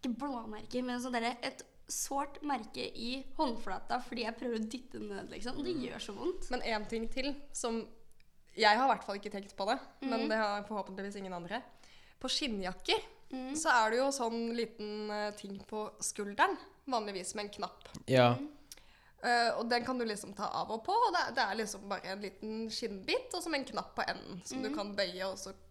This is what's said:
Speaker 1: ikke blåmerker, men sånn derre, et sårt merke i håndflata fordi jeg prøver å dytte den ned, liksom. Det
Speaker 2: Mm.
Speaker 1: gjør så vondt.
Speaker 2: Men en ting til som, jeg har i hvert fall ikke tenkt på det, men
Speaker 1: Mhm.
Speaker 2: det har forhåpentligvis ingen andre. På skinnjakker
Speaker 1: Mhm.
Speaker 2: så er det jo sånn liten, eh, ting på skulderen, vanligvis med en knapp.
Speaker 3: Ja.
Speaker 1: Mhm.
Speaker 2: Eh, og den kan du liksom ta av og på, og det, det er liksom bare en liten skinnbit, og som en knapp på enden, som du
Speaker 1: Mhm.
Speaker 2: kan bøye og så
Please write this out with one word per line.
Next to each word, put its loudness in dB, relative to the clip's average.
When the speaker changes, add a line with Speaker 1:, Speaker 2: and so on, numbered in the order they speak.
Speaker 1:
ikke 0
blåmerker, -4
men 0
sånn -2
derre, 2
et -6
sårt -2
merke -2
i -4
håndflata 0
fordi -4
jeg -2
prøver -2
å -2
dytte -8
den -6
ned, -6
liksom. -4
Det 0
Speaker 2:
Mm. -2
Speaker 1:
gjør -6
så -8
vondt. -2
Speaker 2:
Men 0
en 0
ting -2
til 0
som, -2
jeg 10
har 6
i 6
hvert -8
fall -4
ikke -6
tenkt -8
på -2
det, 4
men 2
Speaker 1:
Mhm. 0
Speaker 2:
det 4
har 2
forhåpentligvis -6
ingen -6
andre. -4
På -4
skinnjakker 2
Speaker 1:
Mhm. -6
Speaker 2:
så 2
er 4
det 4
jo 6
sånn 0
liten, -4
eh, -2
ting -10
på -4
skulderen, 4
vanligvis -2
med -4
en -8
knapp. -8
Speaker 3:
Ja. 10
Speaker 1:
Mhm. -6
Speaker 2:
Eh, 4
og -2
den 2
kan 0
du 0
liksom -6
ta -4
av -2
og -4
på, -2
og 6
det, 2
det 4
er 0
liksom -4
bare -4
en -6
liten -6
skinnbit, -2
og -2
som -2
en 0
knapp -6
på 0
enden, -6
som -4
du 0
Speaker 1:
Mhm. -2
Speaker 2:
kan -4
bøye 0
og -6
så -10